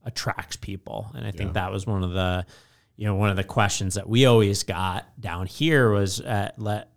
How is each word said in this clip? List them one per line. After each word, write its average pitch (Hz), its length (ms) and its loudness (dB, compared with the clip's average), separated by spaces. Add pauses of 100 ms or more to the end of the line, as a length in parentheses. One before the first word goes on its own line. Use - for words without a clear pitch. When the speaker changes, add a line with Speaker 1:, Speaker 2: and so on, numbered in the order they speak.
Speaker 1:
attracts - 540 -6
people. - 580 -10
And - 100 -10
I 101 60 -6
think 101 180 -6
Speaker 2:
Yeah. 90 40 -6 (100)
Speaker 1:
that 95 80 -4
was 95 160 -6
one 98 160 0
of 90 80 -2
the, 92 340 0 (520)
you 104 80 -8
know, 104 100 0
one 104 140 2
of 95 80 0
the 95 80 -2
questions 98 480 0
that 98 160 -6
we 120 160 6
always 107 380 6
got 92 420 -4 (160)
down 90 260 -6
here 147 440 4
was, 101 280 2
uh, 104 380 -2
let, 107 400 -4